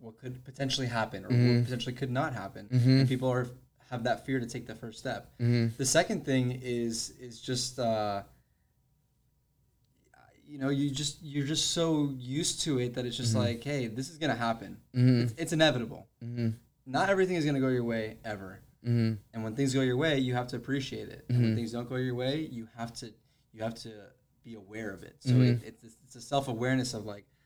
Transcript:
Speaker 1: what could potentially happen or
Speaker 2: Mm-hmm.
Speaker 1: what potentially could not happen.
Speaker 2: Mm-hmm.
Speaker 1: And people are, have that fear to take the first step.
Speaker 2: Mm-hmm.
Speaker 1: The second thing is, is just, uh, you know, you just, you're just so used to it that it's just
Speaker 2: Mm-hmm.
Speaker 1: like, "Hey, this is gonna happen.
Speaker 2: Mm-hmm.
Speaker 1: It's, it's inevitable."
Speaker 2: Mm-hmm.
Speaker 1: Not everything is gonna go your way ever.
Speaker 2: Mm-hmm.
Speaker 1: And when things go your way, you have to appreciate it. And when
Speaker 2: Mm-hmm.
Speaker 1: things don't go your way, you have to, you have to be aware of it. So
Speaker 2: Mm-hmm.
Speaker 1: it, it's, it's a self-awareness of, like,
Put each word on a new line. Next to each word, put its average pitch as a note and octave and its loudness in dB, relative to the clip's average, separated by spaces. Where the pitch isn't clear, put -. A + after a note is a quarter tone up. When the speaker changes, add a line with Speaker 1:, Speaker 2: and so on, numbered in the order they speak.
Speaker 1:
what A2+ -18
could B2+ -12
potentially C3+ -2
happen A2 -2
or - -4
Speaker 2:
Mm-hmm. A#2+ 6
Speaker 1:
what A#2+ 4
potentially B2+ -4
could B2+ -4
not C3+ -2
happen. G2+ -12
Speaker 2:
Mm-hmm. B2+ 6
Speaker 1:
And C3 6
people C3 0
are, B2 0
have A#2 -6
that A#2+ -2
fear C3+ -2
to A#2 -4
take A2+ -10
the A2 -12
first A2+ -14
step. A2+ -8
Speaker 2:
Mm-hmm. A#2 4
Speaker 1:
The C3+ -2
second E3+ 2
thing B2+ 2
is, A#2+ -4
is A#2+ -16
just, - -4
uh, G#2+ 0
you D3 -14
know, C3+ 0
you C#3+ 2
just, C#3+ -4
you're C#3+ -2
just D3+ 0
so D#3 2
used C3 -2
to C#3+ 0
it A#2+ -2
that B2 -2
it's A#2+ -4
just A#2 0
Speaker 2:
Mm-hmm. A2 4
Speaker 1:
like, A#2 0
"Hey, C#3 -2
this A#2 -8
is - -18
gonna D3 0
happen. A2+ -4
Speaker 2:
Mm-hmm. B2 8
Speaker 1:
It's, A#2 -2
it's E3 -4
inevitable." B2+ 2
Speaker 2:
Mm-hmm. A#2+ -2
Speaker 1:
Not D#3 2
everything F#3 4
is D#3+ 2
gonna C#3 2
go C3 2
your B2+ 2
way A2+ -2
ever. G2 -10
Speaker 2:
Mm-hmm. A#2 4
Speaker 1:
And A2+ -6
when A2 -6
things C3+ 0
go C3+ 2
your B2+ 2
way, D3 2
you B2+ 0
have B2 -2
to C3 -8
appreciate B2 -6
it. - -18
And B2 2
when A#2+ 6
Speaker 2:
Mm-hmm. A2 2
Speaker 1:
things A2+ -4
don't A#2+ -6
go B2+ -6
your B2+ -2
way, C3+ -2
you A2+ -12
have A#2 -8
to, A2+ -14
you A2+ -14
have A2+ -4
to A2+ -14
be A#2 -16
aware G#2+ -10
of F2+ -12
it. - -18
So C3 2
Speaker 2:
Mm-hmm. B2 6
Speaker 1:
it, - -18
it's, - -20
it's - -20
a A#2+ -18
self-awareness B2+ 0
of, G#2+ -8
like, G2+ -12